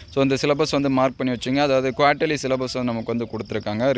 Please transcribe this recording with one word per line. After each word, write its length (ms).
So, 100
இந்த 180
சிலபஸ் 360
வந்து 120
மார்க் 280
பண்ணி 180
வச்சுங்க. 220
அதாவது, 400
குவார்ட்டர்லி 460
சிலபஸ் 340
வந்து 60
நமக்கு 300
வந்து 200
கொடுத்துருக்காங்க 640